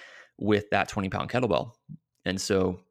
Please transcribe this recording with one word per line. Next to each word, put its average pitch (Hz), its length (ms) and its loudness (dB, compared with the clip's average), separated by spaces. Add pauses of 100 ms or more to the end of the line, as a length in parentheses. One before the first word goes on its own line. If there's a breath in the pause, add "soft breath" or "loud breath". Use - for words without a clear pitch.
(380 loud breath)
with 101 320 2
that 98 180 2
twenty 95 220 -4
pound 98 180 -4
kettlebell. 113 440 0 (520)
And 92 160 -2
so, 92 400 0 (100)